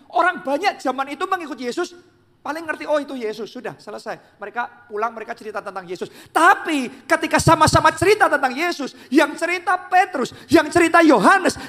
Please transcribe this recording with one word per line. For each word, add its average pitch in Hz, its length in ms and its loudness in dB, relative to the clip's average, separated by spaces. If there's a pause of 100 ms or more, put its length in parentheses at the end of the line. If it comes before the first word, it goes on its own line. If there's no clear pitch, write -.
Orang 349 320 0
banyak 311 400 -4
zaman 269 320 -6
itu 370 160 -6
mengikut 302 320 -6
Yesus, 254 320 -6 (480)
paling 311 240 -10
ngerti, 311 240 -8
"Oh, 302 80 0
itu 285 160 -6
Yesus, 220 400 -10
sudah 208 240 -12
selesai." 208 640 -16
Mereka 220 480 -10
pulang, 220 240 -4
mereka 226 240 -14
cerita 208 240 -12
tentang 190 240 -12
Yesus. 175 240 -10 (240)
Tapi 330 720 0
ketika 320 320 -2
sama-sama 311 560 4
cerita 370 400 2
tentang 269 240 -2
Yesus, 320 400 -6 (160)
yang 294 240 2
cerita 359 400 -2
Petrus, 370 560 -2 (160)
yang 302 240 4
cerita 339 320 6
Yohanes, 311 640 6